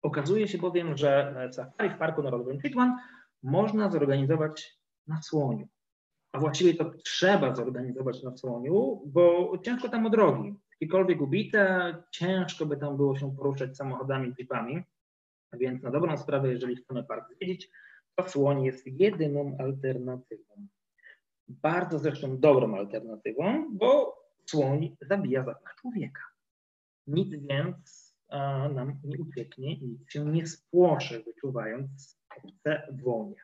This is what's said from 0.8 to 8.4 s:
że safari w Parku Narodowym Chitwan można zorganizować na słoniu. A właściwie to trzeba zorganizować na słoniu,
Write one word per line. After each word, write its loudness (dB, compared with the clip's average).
że 4
safari -4
w -8
Parku -2
Narodowym -4
Chitwan 2
można 2
zorganizować 2
na -4
słoniu. -2
A -6
właściwie 4
to -2
trzeba 4
zorganizować -4
na -10
słoniu, 0